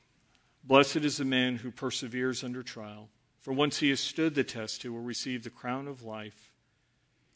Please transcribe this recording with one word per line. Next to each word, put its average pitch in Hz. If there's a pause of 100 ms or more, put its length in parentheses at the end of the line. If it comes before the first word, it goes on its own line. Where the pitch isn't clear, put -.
(640)
"Blessed 139
is 147
the 139
man 127
who 117
perseveres 127
under 123
trial, 107 (320)
for 135
once 143
he 147
has 135
stood 156
the 135
test, -
he 127
will 117
receive 120
the 117
crown 127
of 131
life, 107 (880)